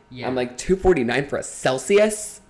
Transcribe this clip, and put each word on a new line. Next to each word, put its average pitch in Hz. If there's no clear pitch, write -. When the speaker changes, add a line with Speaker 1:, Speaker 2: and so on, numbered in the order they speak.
Speaker 1:
Yeah. 120
Speaker 2:
I'm 127
like, 123
"two -
forty-nine 139
for 123
a -
Celsius? 202